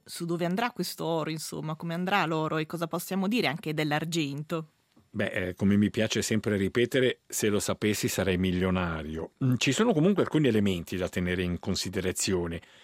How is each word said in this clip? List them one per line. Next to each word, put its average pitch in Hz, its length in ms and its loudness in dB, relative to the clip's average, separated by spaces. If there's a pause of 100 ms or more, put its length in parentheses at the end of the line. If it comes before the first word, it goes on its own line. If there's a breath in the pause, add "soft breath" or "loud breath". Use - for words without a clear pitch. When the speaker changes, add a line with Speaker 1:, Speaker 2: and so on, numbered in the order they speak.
Speaker 1:
su - 220 -10
dove 170 180 -2
andrà 196 280 0
questo - 340 -6
oro, 160 240 -2
insomma, 156 480 -6
come 170 160 -6
andrà 180 320 0
l'oro 156 320 0
e 156 80 0
cosa 165 220 -4
possiamo 185 420 -2
dire 208 180 2
anche 151 260 -4
dell'argento. 156 1000 -2 (460)
Speaker 2:
Beh, 104 140 0
eh, 90 240 -4
come 101 220 4
mi 104 120 6
piace 110 320 0
sempre 107 360 0
ripetere, 120 680 2
se - 240 0
lo 101 100 2
sapessi 101 480 0
sarei 92 300 0
milionario. 90 920 0 (120)
Mm, 127 140 4
ci - 140 2
sono 220 200 2
comunque 175 300 4
alcuni 151 260 2
elementi 98 480 2
da 90 140 -2
tenere 90 320 0
in 87 160 -2
considerazione. 90 1040 -2 (220 loud breath)